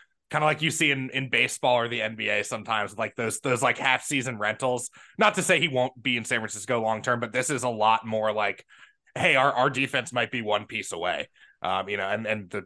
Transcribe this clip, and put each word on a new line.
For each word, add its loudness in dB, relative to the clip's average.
kinda 2
like 2
you 2
see 2
in, -2
in -4
baseball 2
or 0
the -4
N -4
B -4
A 0
sometimes, -4
like, -4
those, -4
those, 0
like, 2
half-season 0
rentals. -2
Not 4
to 0
say 4
he 2
won't 0
be 0
in -4
San 0
Francisco -2
long-term, 0
but -4
this 0
is -2
a -2
lot 4
more 0
like, -2
"Hey, 2
our, 6
our 4
defense -2
might 0
be -4
one 0
piece -8
away." -2
Um, -2
you -2
know, -2
and, -2
and -4
the -6